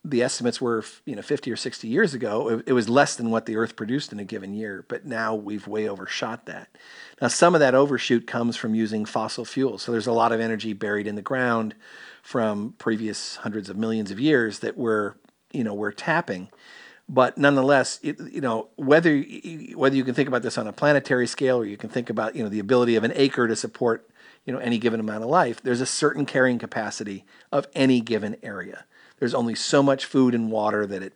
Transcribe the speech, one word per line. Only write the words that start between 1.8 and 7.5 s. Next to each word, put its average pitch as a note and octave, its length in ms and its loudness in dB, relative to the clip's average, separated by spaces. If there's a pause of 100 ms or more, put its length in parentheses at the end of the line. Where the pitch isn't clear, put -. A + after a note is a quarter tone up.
years C#3 260 2
ago, A2+ 360 -2
it, A2+ 180 0
it C3 60 2
was A#2 140 4
less C3+ 280 4
than A#2 160 -2
what A2+ 140 0
the A2 120 -4
Earth A2+ 180 -2
produced A#2 380 -6
in G#2 60 -10
a G#2 40 -10
given G2 300 -10
year, G#2 340 -10
but G2 180 -8
now A2+ 300 -2
we've G#2 320 -8
way G#2+ 220 -4
overshot G2+ 560 -8
that. - 240 -14 (520)
Now, B2 60 2
some F3 260 6